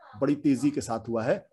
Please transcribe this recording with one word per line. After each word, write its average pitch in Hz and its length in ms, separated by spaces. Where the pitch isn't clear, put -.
बड़ी 143 140
तेजी 143 360
के 143 100
साथ 113 280
हुआ 113 140
है 175 300